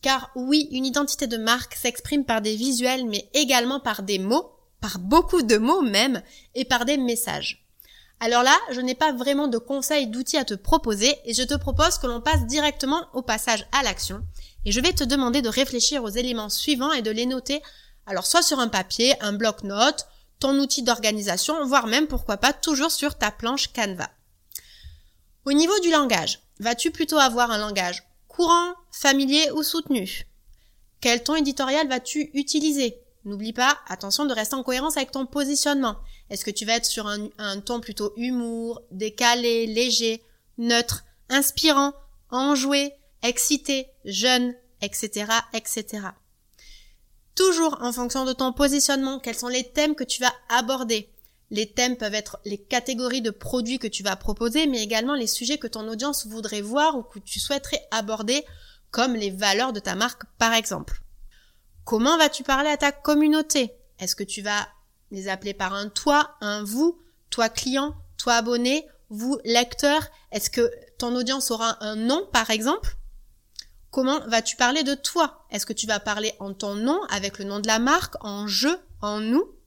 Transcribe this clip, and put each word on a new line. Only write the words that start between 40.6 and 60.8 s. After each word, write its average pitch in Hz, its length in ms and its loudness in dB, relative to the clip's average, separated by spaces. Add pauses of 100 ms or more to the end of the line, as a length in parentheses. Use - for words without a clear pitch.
inspirant, 277 640 2 (360)
enjoué, 277 600 0 (300)
excité, 262 640 0 (160)
jeune, 247 500 2 (280)
et 202 100 -6
cetera, 214 520 -2 (100)
et 220 100 -4
cetera 208 500 -8 (1200)
Toujours 330 460 2
en 240 120 -4
fonction 247 320 -4
de 262 80 -2
ton 254 200 -2
positionnement, 269 680 0
quels 233 200 -8
sont 240 100 -8
les 254 220 -4
thèmes 302 240 2
que 277 100 -6
tu - 160 -6
vas 247 120 4 (180)
aborder ? 233 580 0 (420)
Les 208 200 -4
thèmes 247 260 0
peuvent 214 180 -6
être 208 300 -8
les 202 140 -8
catégories 247 640 -2
de 220 80 -2
produits 247 480 -4
que - 80 -8
tu 202 160 -8
vas 190 140 -2
proposer, 233 500 0
mais 247 160 0
également 220 320 0
les 247 120 -2
sujets 247 320 -2
que 240 80 -10
ton 220 220 -8
audience 226 380 -4
voudrait 214 360 -6
voir 285 340 2
ou 233 60 -6
que - 160 -16
tu - 220 -10
souhaiterais 285 500 -4
aborder, 220 540 -2 (460)
comme 247 240 0
les 208 160 -2
valeurs 202 420 2
de 208 80 -6
ta 185 140 -4
marque, 220 280 -2 (160)
par 226 140 4
exemple. 214 480 -2 (840)